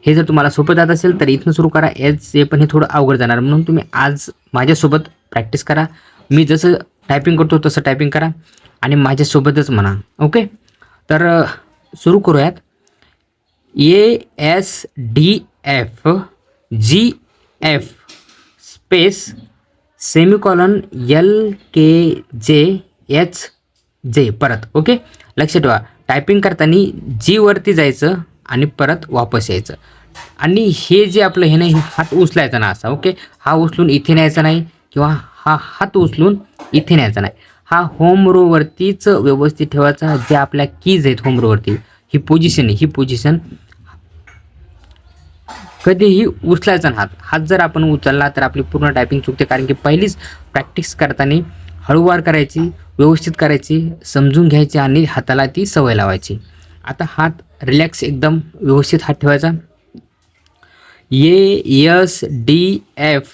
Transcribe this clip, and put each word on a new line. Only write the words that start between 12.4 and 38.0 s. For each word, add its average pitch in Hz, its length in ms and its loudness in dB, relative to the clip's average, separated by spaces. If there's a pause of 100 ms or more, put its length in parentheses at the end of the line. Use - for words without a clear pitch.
ए 202 400 4 (200)
एस 170 480 -4 (100)
डी 143 480 0 (200)
एफ 131 440 -4 (760)
जी 202 300 0 (500)
एफ 151 200 -2 (920)
स्पेस 190 600 -2 (640)
सेमिकॉलन 190 840 2 (300)
एल 202 420 2
के 160 680 0 (200)
जे 151 360 2 (300)
एच 175 300 -2 (760)
जे 127 160 2
परत. 113 280 -4 (160)
ओके, 156 220 2 (400)
लक्षात 151 260 0
ठेवा, 120 180 0 (280)
टायपिंग 143 320 0
करताना 180 500 2 (300)
जीवरती 202 520 2
जायचं 151 420 0 (320)
आणि 131 200 -2
परत 151 300 -2 (120)
वापस 120 420 -4
यायचं. 95 240 -6 (640)
आणि 190 360 0
हे 202 320 2
जे 196 160 0
आपलं 185 240 0
हे 156 100 4
नाही, 170 200 2
हात 160 380 -4
उचलायचा 156 440 0
ना 107 100 -2
असा. 101 200 -8
ओके, 147 240 -2 (260)
हा 143 140 -4
उचलून 160 380 0
इथे 143 240 2
न्यायचा 160 280 2
नाही 160 220 0 (280)
किंवा 147 260 -2
हा - 420 -4
हात - 360 -6
उचलून 175 400 2 (360)
इथे 151 220 0
न्यायचा 107 260 0
नाही. 98 120 -4 (320)
हा 170 280 -2
होम 185 360 4